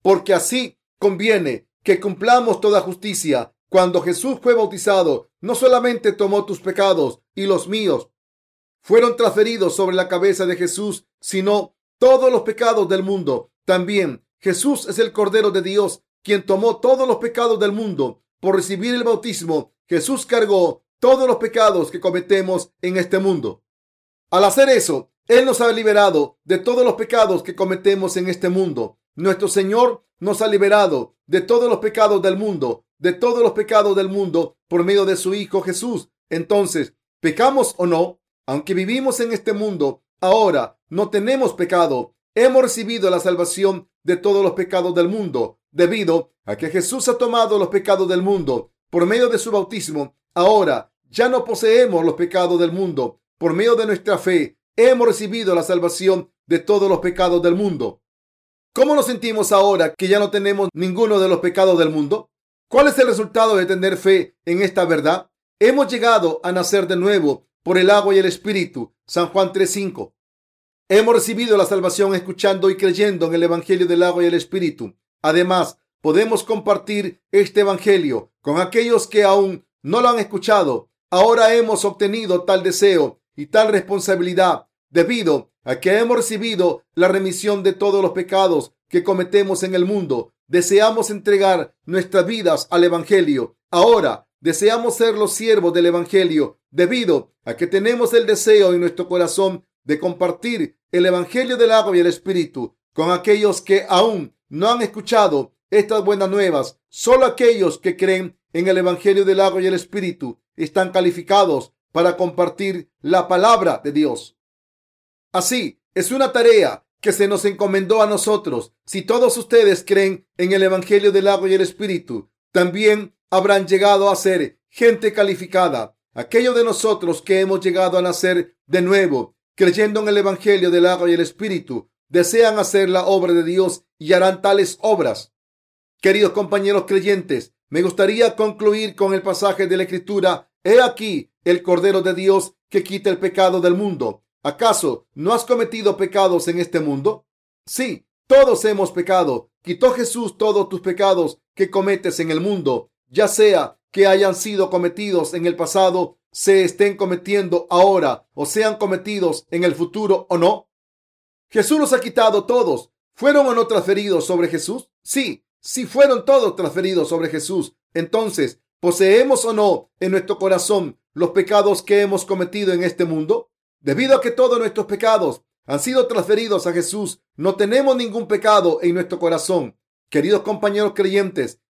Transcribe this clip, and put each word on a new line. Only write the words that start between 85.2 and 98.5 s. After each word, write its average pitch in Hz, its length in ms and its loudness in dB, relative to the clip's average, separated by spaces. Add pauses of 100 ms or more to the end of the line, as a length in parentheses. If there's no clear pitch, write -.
a 127 160 -6
que 190 180 0
hemos 233 200 0
recibido 214 640 -2 (100)
la 175 140 2
remisión 190 560 -2
de 190 100 0
todos 196 280 0
los 180 100 0
pecados 185 640 -2 (160)
que 175 140 0
cometemos 190 600 0
en 185 120 -6
el 180 100 0
mundo. 170 480 -4 (140)
Deseamos 208 640 2
entregar 196 640 0 (120)
nuestras 180 400 0
vidas 180 440 -2
al 175 140 2
Evangelio. 170 720 0 (160)
Ahora 180 560 2 (140)
deseamos 220 560 0
ser 226 180 0
los 208 180 -2
siervos 208 400 0
del 170 120 2
Evangelio 170 760 0 (100)
debido 180 640 -2 (140)
a - 100 -8
que 175 100 -4
tenemos 233 480 -2
el 226 120 4
deseo 208 480 4